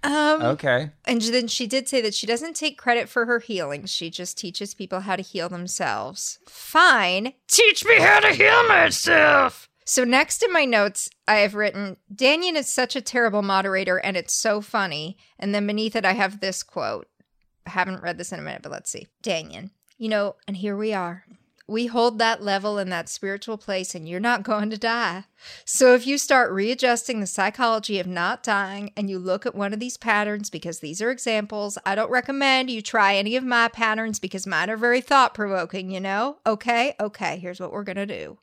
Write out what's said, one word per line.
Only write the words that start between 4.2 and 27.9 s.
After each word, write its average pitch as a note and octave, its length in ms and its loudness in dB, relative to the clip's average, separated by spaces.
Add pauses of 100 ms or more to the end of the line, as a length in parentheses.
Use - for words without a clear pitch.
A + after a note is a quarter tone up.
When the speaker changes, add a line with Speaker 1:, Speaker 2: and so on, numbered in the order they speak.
Speaker 1:
teaches G3+ 340 -10
people F#3+ 280 -8
how F#3+ 160 -4
to F#3+ 60 -6
heal F3 260 -6
themselves. F3 920 -6 (100)
Fine. A#3 880 2 (140)
Teach G#4+ 360 6
me A4 140 6
how G4+ 220 8
to G#4 120 4
heal A#4+ 360 6
myself! D#4 1000 4 (160)
So B3+ 200 2
next C4 380 2
in G4+ 100 2
my E4 120 4
notes, G#3 460 2 (160)
I G#3+ 120 4
have G3+ 180 4
written, G3 400 -2 (180)
"Danyon D#4+ 420 2
is C#4 160 -2
such B3 220 0
a C4+ 80 -4
terrible A3+ 400 2
moderator, F#3+ 560 0
and F#3+ 180 -2
it's - 180 -4
so G#3+ 260 0
funny." F3+ 580 -6 (200)
And G3+ 160 -4
then G3+ 120 0
beneath G#3+ 300 -2
it, G#3 80 -4
I F#3+ 80 4
have G3+ 280 -2
this F#3 220 -6
quote. A2 460 -8 (580)
I F3+ 40 -16
haven't F#3 320 -4
read E3+ 160 -6
this E3+ 140 -12
in E3+ 60 -10
a D3+ 40 -12
minute, D3+ 200 -10
but C#3+ 100 -14
let's - 180 -12
see. - 180 -14 (140)
Danyon, E3 480 -6 (280)
you A3 100 -6
know, G#3 280 -2 (100)
and G3 120 -8
here G3+ 180 -4
we G#3+ 180 -2
are. F3+ 300 -6 (460)
We A3+ 160 -2
hold A#3 320 2
that A3+ 240 0
level G3+ 360 -2
in F#3+ 100 -4
that E3+ 220 -6
spiritual G3+ 480 -8
place, F#3+ 360 -6
and E3 140 -12
you're F3 120 -6
not A#3 220 0
going G#3+ 280 -2
to A3 80 -8
die. A3+ 460 -2 (420)
So B3+ 280 8
if A#3+ 120 2
you C#4 100 0
start C4 340 4
readjusting A#3 680 0
the G3 60 -4
psychology G#3+ 760 0